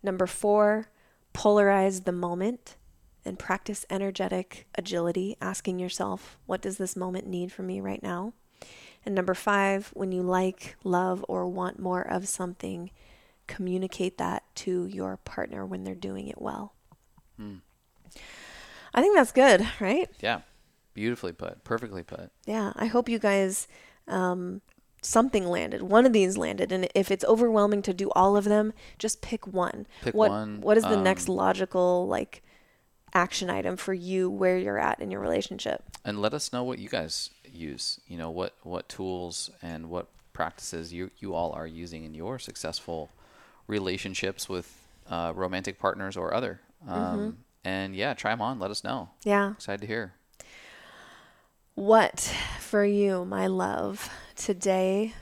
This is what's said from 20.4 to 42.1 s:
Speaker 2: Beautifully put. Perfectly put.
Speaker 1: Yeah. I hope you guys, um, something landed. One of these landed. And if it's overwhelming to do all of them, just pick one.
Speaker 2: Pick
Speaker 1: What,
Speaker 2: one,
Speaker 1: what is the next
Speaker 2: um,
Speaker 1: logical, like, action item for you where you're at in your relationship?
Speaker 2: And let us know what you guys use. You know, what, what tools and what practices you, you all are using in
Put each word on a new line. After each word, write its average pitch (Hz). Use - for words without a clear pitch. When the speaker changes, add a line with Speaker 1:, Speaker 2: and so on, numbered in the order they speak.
Speaker 2:
Beautifully 104
put. 87
Perfectly 110
put. -
Speaker 1:
Yeah. 214
I -
hope 240
you 233
guys, 196
um, 180
something 226
landed. 175
One 214
of 262
these 196
landed. 190
And 185
if 196
it's 190
overwhelming 214
to 196
do 190
all 190
of 202
them, 214
just -
pick -
one. 185
Speaker 2:
Pick -
Speaker 1:
What, 214
Speaker 2:
one, 208
Speaker 1:
what 214
is 220
the 208
next 190
Speaker 2:
um, 185
Speaker 1:
logical, 185
like, -
action 185
item 180
for 190
you 185
where 185
you're 202
at -
in 202
your 190
relationship? -
Speaker 2:
And 104
let 110
us 147
know 123
what 127
you 98
guys 82
use. 78
You 87
know, 82
what, 90
what 87
tools 90
and 82
what 87
practices 82
you, 90
you 98
all 82
are 80
using 82
in 78